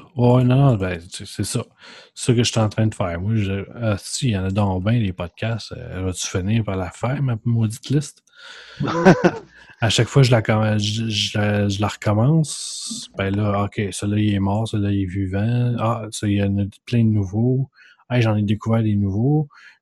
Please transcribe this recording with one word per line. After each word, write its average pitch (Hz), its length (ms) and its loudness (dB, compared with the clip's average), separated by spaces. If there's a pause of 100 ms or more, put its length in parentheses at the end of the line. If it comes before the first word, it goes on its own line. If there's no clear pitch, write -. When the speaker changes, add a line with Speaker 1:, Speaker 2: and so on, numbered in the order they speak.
(160)
Speaker 1:
Ouais, 123 280 4
non, 123 120 4
non, 139 200 6
ben, 90 240 -4 (100)
c'est, - 160 -14
c'est - 180 -4
ça. 113 200 -4 (500)
C'est - 120 -10
ça 127 80 4
que 120 80 4
je 113 80 0
suis 117 100 0
en 107 80 4
train 110 180 0
de 107 80 -2
faire. 87 260 -4
Moi, 104 160 -2
je, 98 280 -2 (100)
ah, 110 240 -2
si, - 300 -4
il - 40 2
y 101 60 0
en 92 60 -2
a 95 60 -2
donc 95 340 0
bien, 113 140 2
les 101 140 0
podcasts. 110 600 -6
Euh, 82 300 -10
vas-tu 92 240 -4
finir 104 380 0
par 98 120 -4
la 92 140 -4
faire, 139 320 -4
ma 127 220 -2
maudite 113 460 0
liste ? 147 320 -2 (580)
Speaker 2:
<laughs> - 40 -2 (960)
Speaker 1:
À 113 100 2
chaque 117 180 2
fois 139 140 4
que 123 60 6
je 123 40 4
la 117 80 4
comm-, 107 380 2
je, 107 320 -2
je 101 260 -4
la, 104 320 0
je 98 120 -2
la 104 80 0
recommence, - 1300 -2
ben 98 160 -2
là, 101 300 0
ok, 101 260 -4
celui-là, 104 280 -4
il 107 160 2
est 98 40 0
mort, 98 280 0
celui-là, 101 260 -2
il 98 100 0
est 95 40 -2
vivant. 101 720 -2
Ah, 113 320 -2
ça, - 160 -6
il 101 100 2
y 101 60 0
en 101 160 0
a 101 40 0 (240)
plein 117 180 2
de 113 60 4
nouveaux. 110 580 0 (400)
Hey, 123 140 2
j'en 110 140 2
ai 104 60 2
découvert 110 400 0
des 107 140 0
nouveaux. 117 520 0 (340)